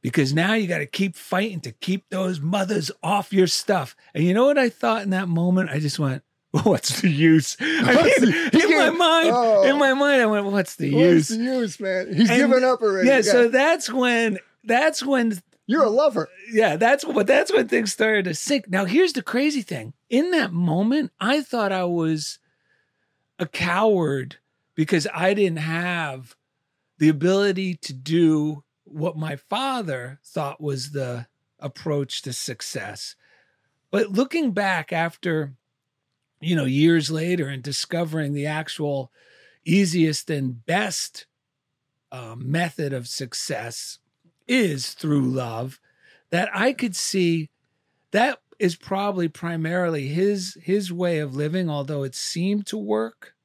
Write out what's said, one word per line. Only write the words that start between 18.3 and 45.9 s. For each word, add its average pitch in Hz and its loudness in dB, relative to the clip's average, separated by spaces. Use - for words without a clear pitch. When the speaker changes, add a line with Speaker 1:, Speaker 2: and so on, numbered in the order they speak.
Speaker 1:
sink. - -2
Now, 190 0
here's 302 2
the 262 -4
crazy 277 -2
thing. 120 -10
In 302 2
that 294 0
moment, 185 0
I 269 0
thought 214 -2
I 185 -2
was 160 -2
a 175 -4
coward 175 -2
because 156 0
I 185 0
didn't 185 0
have 160 -6
the 151 4
ability 185 0
to - -14
do 151 0
what 160 -6
my 156 -8
father 185 -6
thought 143 -8
was 139 -6
the 123 -8
approach 143 -6
to 127 -10
success. - -12
But 208 0
looking 269 0
back 185 -2
after, 165 -4
you 170 -2
know, 139 0
years 147 4
later 160 -2
and 135 -10
discovering 156 -6
the 143 -4
actual 151 -6
easiest 165 2
and 131 -6
best, - -4
uh, 117 -14
method 147 -4
of 123 -8
success - -10
is 180 0
through 147 0
love, 127 -6